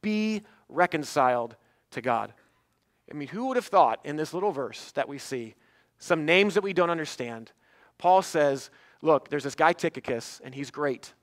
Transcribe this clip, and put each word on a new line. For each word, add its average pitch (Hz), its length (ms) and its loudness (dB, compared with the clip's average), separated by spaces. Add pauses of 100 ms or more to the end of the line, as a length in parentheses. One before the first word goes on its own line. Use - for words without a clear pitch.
be 214 400 -2 (260)
reconciled 127 880 0 (360)
to 120 100 -10
God. 117 320 -2 (760)
I - 40 -16
mean, 147 140 -10
who 226 180 -8
would 262 100 -2
have 247 100 -2
thought 139 380 4
in 147 120 -6
this 156 180 -6
little 185 180 -2
verse 135 400 -8
that 131 160 -2
we 139 100 -12
see 120 360 -8 (440)
some 160 260 -2
names 185 300 4
that 202 80 2
we 196 100 -4
don't 170 180 2
understand? 120 640 -8 (460)
Paul 185 240 4
says, 143 480 0 (320)
"Look, 151 260 4
there's 143 160 -6
this 139 100 -6
guy 160 200 4
Tychicus, - 680 -6
and 131 120 -16
he's 139 160 -10
great. 143 420 -6 (100)